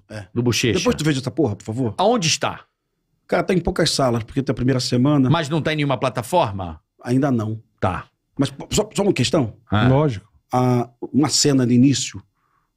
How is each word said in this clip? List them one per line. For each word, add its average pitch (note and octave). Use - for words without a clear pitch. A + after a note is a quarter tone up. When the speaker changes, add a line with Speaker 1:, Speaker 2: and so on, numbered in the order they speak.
Speaker 1:
É. G#2
Speaker 2:
do A#2+
Bochecha. A#2+
Speaker 1:
Depois A#3
tu D3
veja C#3+
essa B2+
porra, A#2+
por -
favor. A2
Speaker 2:
Aonde G3+
está? -
Speaker 1:
Cara, F3+
tá F#3
em F3+
poucas F3+
salas, A#2
porque -
tem B2+
a -
primeira B2+
semana. C3
Speaker 2:
Mas D#3
não D#3+
tá D#3
em -
nenhuma C#3+
plataforma? A2+
Speaker 1:
Ainda C3
não. A2
Speaker 2:
Tá. F2+
Speaker 1:
Mas C#3
po-, -
só, G#3
só G3
uma G3
questão. B2+
Speaker 2:
Ah. G#2+
Speaker 3:
Lógico. C3
Speaker 1:
A, B2+
uma C3+
cena C3+
no A#2
início, B2